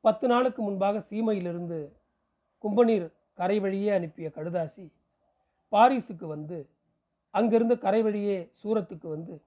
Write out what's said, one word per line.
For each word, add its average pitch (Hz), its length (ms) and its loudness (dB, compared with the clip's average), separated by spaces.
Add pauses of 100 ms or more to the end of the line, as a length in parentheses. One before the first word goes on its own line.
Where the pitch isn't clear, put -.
பத்து 220 240 2
நாளுக்கு 240 340 2
முன்பாக 202 380 -2
சீமையிலிருந்து 175 760 -4 (840)
கும்பநீர் 214 440 2 (260)
கரை 190 240 0
வழியே 196 320 -2
அனுப்பிய 170 380 -4
கடுதாசி 165 580 -8 (880)
பாரிஸுக்கு 214 540 4
வந்து, 151 320 -10 (760)
அங்கிருந்து 226 440 4
கரை 208 240 2
வழியே 202 360 0 (140)
சூரத்துக்கு 190 560 -6
வந்து 160 260 -10 (120)